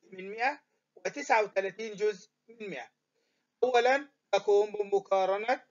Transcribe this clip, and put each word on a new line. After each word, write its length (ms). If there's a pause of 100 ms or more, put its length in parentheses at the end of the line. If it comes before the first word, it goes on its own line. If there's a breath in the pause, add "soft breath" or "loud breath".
(120)
من 200
مائة 300 (340)
وتسعة 480
وثلاثين 520
جزء 340 (200)
من 200
مائة". 200 (760)
أولًا، 440 (280)
نقوم 360
بمقارنة 1000